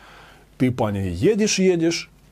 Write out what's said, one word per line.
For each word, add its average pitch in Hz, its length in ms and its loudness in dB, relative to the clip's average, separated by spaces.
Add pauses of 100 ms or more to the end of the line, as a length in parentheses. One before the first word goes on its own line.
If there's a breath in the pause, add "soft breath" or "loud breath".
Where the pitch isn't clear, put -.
(560 loud breath)
ты 127 140 2
по 123 220 -2
ней 98 180 -2
едешь, 196 480 0
едешь, 170 500 0 (240)